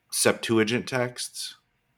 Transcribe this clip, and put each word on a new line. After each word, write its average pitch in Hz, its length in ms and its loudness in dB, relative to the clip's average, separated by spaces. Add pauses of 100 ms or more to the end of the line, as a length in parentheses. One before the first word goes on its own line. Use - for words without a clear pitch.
(100)
Septuagint 107 800 2
texts - 680 -6 (440)